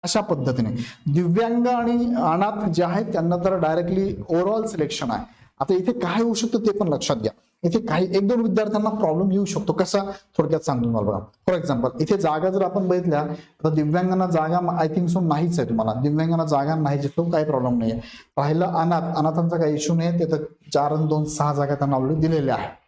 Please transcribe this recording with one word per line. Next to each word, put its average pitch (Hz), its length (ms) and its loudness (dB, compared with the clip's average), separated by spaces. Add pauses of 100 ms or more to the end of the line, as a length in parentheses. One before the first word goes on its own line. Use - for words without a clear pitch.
अशा 208 180 0
पद्धतीने 131 500 0 (420)
दिव्यांग 226 540 2
आणि 240 480 0
अनाथ 202 540 0
जे 170 160 0
आहेत 185 200 -2
त्यांना 170 320 0
तर 185 220 0
डायरेक्टली 175 580 0 (120)
ओव्हरऑल 202 380 0
सिलेक्शन 151 440 -4
आहे. 107 140 -4 (360)
आता - 140 2
इथे 185 180 0
काय 202 300 -2
होऊ 233 120 0
शकतं 233 240 -2
ते 202 200 0
पण 196 100 0
लक्षात 139 280 0
घ्या. 107 160 -2 (300)
इथे 170 240 0
काही 175 300 0
एक 196 120 2
दोन 240 120 4
विद्यार्थ्यांना 214 500 0
प्रॉब्लेम 185 420 0
येऊ 202 120 2
शकतो. 165 280 -2
कसा, 175 260 0 (400)
थोडक्यात 151 220 2
सांगतो 127 240 0
तुम्हाला. 110 260 0
बघा, 98 80 -2 (300)
for 180 140 0
example 127 280 0 (100)
इथे 175 160 2
जागा 160 340 0
जर 190 120 0
आपण 180 260 -2
बघितल्या, 170 380 0 (380)
तर 156 40 4
दिव्यांगांना 180 580 2
जागा 170 340 0
म-, 175 200 -2
I 160 60 2
think 170 280 0
so 190 60 2
नाहीच 165 400 0
आहे. 117 80 0
तुम्हाला 110 240 0
दिव्यांगांना 156 520 0
जागा 151 300 0
नाही, 143 340 0
तो 170 220 -2
काही 156 140 2
प्रॉब्लेम 127 340 0
नाही 113 140 0
आहे. 117 80 -4 (380)
राहिलं 156 280 2
अनाथ, 170 360 0 (140)
अनाथांचा 165 400 0
काही 156 180 2
इश्यू 151 220 0
नाही, 170 220 0
ते 160 140 0
तर 151 100 0 (320)
चार 147 180 2
आणि 156 140 2
दोन 151 180 2
सहा 147 300 0
जागा 143 200 0
त्यांना 139 220 0
already 143 240 0
दिलेल्या 156 340 2
आहे 95 340 -8